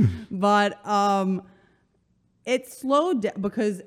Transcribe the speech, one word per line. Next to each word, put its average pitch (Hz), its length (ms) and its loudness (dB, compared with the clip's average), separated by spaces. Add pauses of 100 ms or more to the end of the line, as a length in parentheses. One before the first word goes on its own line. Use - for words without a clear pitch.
(320)
But, 202 560 0
um, 196 560 0 (1000)
it 254 240 -2
slowed 285 520 0
da-, 202 180 -2
because 202 480 -2